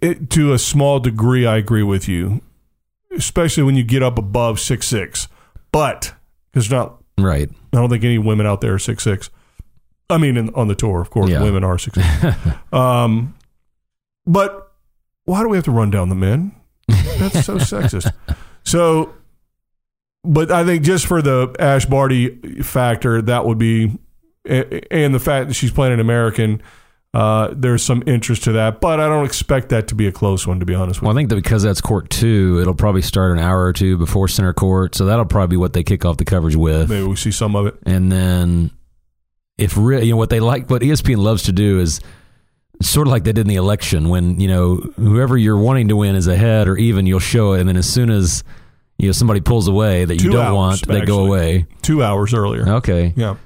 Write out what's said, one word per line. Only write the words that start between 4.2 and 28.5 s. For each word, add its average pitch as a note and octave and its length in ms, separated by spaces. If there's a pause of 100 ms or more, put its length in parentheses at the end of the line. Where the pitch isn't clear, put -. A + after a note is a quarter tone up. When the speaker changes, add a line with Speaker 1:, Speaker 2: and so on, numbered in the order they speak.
Speaker 1:
six - 280
six. - 400 (440)
But, D3+ 420 (400)
'cause A2 160
not, B2+ 260 (240)
Speaker 2:
Right. D2 300 (240)
Speaker 1:
I B2 40
don't A#2+ 120
think A#2 140
any A#2+ 140
women G#2+ 280
out G2+ 160
there A2 120
are G2 60
six - 240
six. G2 260 (800)
I E3 80
mean, C#3 200
in, A2+ 180
on B2 120
the G2+ 80
tour, F#2+ 260
of F2+ 80
course, G2 200
Speaker 2:
Yeah. E2+ 140
Speaker 1:
women F#2+ 200
are F#2 140
six - 200
six. F#2 380 (180)
Speaker 2:
<laughs> - 200
Speaker 1:
Um, B2 640 (880)
but G3 460 (540)
why F#3 160
do A3+ 80
we G3+ 80
have E3+ 80
to C#3 60
run D3+ 200
down F#2 180
the F#2+ 60
men? A2+ 380 (340)
That's D#3 580
so G3+ 100
Speaker 2:
<laughs> - 20
Speaker 1:
sexist. D#3 540 (520)
So, E3 500 (1080)
but D#3+ 280
I F3 140
think F3 180
just E3+ 220
for E3+ 160
the B2+ 380
Ash C#3 260
Barty C3 760
factor, A#2 600
that A#2+ 220
would A2+ 120
be, A2+ 400 (500)
a-, - 460
and D3 220
the B2 40
fact C3+ 280
that C#3 60
she's A#2+ 180
playing C3 220
an A#2 60
American, A2+ 600 (520)
uh, A2 400
there's B2 300
some B2 220
interest A#2 380
to A#2 100